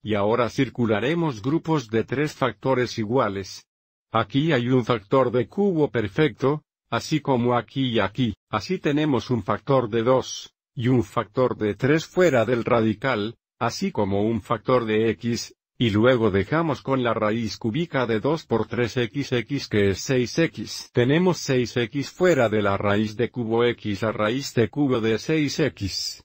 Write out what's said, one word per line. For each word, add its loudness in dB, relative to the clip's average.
Y -2
ahora 0
circularemos -2
grupos -2
de 0
tres -4
factores -2
iguales. -2
Aquí 0
hay 2
un 4
factor 2
de 0
cubo 0
perfecto, -2
así -2
como 2
aquí -4
y 2
aquí. 0
Así -4
tenemos 0
un 0
factor 0
de -2
dos, -2
y -4
un 4
factor -2
de -2
tres 0
fuera 2
del -2
radical, 0
así -4
como -2
un -2
factor 0
de 2
x, -6
y 2
luego 4
dejamos 0
con -2
la 0
raíz -2
cúbica -4
de 0
dos -2
por -2
tres -4
x, -4
x -4
que 2
es -4
seis -2
x. -4
Tenemos 2
seis -2
x -4
fuera 4
de 2
la 2
raíz 0
de 0
cubo 0
x, -2
la 0
raíz -2
de 4
cubo 0
de 0
seis -2
x. -4